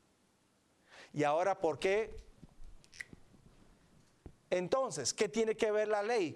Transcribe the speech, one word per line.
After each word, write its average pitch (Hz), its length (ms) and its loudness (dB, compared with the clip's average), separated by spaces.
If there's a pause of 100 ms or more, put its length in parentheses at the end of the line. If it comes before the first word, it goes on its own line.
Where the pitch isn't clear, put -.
(1160)
Y 147 100 0
ahora, 170 360 2
¿por 151 200 0
qué? 208 420 0 (2250)
Entonces, 180 640 0
¿qué 214 160 0
tiene 220 260 0
que 220 160 2
ver 208 160 2
la 208 160 0
ley 208 320 0